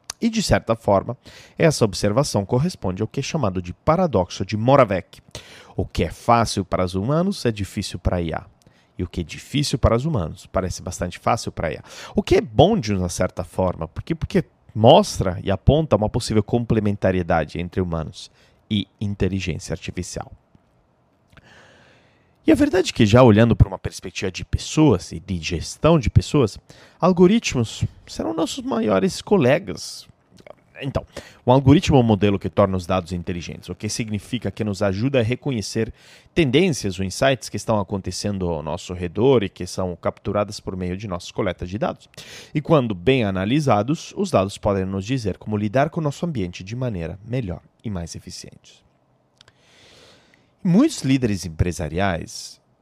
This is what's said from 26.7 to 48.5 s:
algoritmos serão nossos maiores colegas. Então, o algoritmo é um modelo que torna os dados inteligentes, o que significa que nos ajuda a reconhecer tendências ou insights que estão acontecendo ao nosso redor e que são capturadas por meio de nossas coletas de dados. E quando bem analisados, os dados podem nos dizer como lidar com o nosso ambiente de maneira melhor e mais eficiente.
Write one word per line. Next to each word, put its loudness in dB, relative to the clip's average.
algoritmos 2
serão -6
nossos -6
maiores 0
colegas. 0
Então, -6
o 6
algoritmo 6
é 8
um 6
modelo 4
que -6
torna 2
os -6
dados -2
inteligentes, -8
o -10
que -8
significa -6
que -6
nos -4
ajuda 0
a 4
reconhecer -4
tendências 2
ou -4
insights 0
que -8
estão 0
acontecendo -6
ao -4
nosso -8
redor 0
e -4
que -12
são -6
capturadas -4
por -10
meio -4
de -10
nossas -8
coletas -6
de -6
dados. -6
E -2
quando 2
bem 2
analisados, 0
os -4
dados 2
podem 0
nos -4
dizer -4
como -6
lidar 0
com -8
o -4
nosso -4
ambiente -6
de -12
maneira -6
melhor -6
e -8
mais -8
eficiente. -20